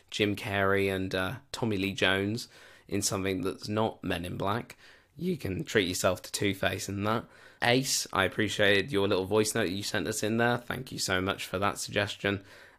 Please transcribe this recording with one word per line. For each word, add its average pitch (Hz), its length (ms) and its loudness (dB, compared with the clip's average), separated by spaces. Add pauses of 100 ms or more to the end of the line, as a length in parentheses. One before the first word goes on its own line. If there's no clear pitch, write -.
(120)
Jim 104 240 2
Carrey 98 580 2
and, 95 180 -4
uh, 92 200 -2 (180)
Tommy 110 260 -2
Lee 98 160 -2
Jones 98 540 2 (400)
in 101 160 -2
something 95 400 0
that's - 260 -6
not 107 360 -2
Men 87 200 -2
in 95 120 -8
Black. 101 400 -4 (400)
You 180 200 -4
can 95 280 -4
treat 98 240 2
yourself 92 340 0
to - 80 -14
Two-Face 95 580 -2
in 98 140 -4
that. 110 220 0 (360)
Ace, 131 520 2
I 95 100 4
appreciated 101 680 2
your 98 160 2
little 95 180 2
voice 107 300 2
note 104 140 2
you 98 120 -2
sent 95 240 -2
us 110 160 -2
in 107 140 0
there. 120 220 2
Thank - 340 -8
you - 80 -8
so 92 200 0
much 95 260 -2
for 92 120 -4
that 98 200 0
suggestion. 101 680 -2 (340)